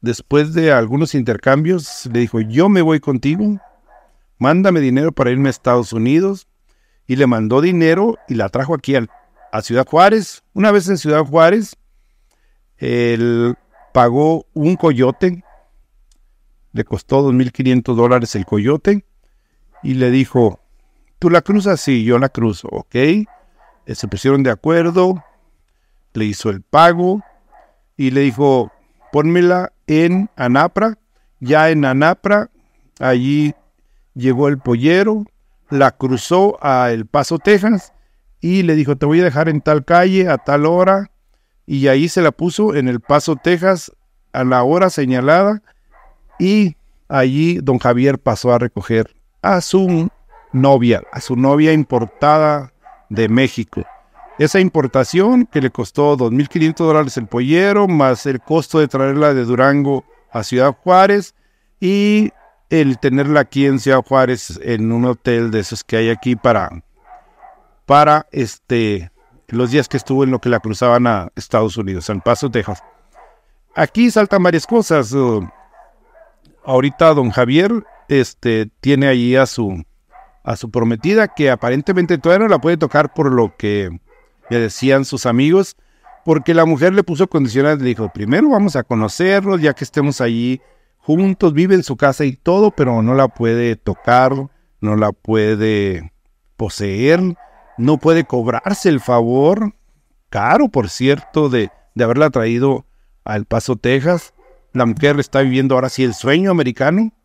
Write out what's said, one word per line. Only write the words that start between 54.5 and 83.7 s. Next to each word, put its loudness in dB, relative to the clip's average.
importación 0
que -4
le -2
costó -2
dos -2
mil -2
quinientos -2
dólares 0
el -8
pollero, 0
más 0
el -4
costo -2
de 2
traerla 0
de -2
Durango 0
a -6
Ciudad 0
Juárez, 2
y 0
el 2
tenerla 0
aquí -2
en 0
Ciudad 2
Juárez, -2
en -4
un -2
hotel -2
de -2
esos -10
que -4
hay 0
aquí -2
para, -2
para, 4
este, -4
los -2
días 0
que -6
estuvo -2
en 0
lo -2
que -6
la 0
cruzaban 0
a -2
Estados -2
Unidos, -8
San -6
Paso, -2
Texas. -6
Aquí 0
saltan 2
varias 0
cosas. 0
Uh, 0
ahorita 2
don 0
Javier, 0
este, -2
tiene 2
ahí 2
a 4
su, -6
a -8
su -14
prometida, 0
que 0
aparentemente -2
todavía 2
no 0
la 2
puede 0
tocar 0
por -2
lo 0
que -4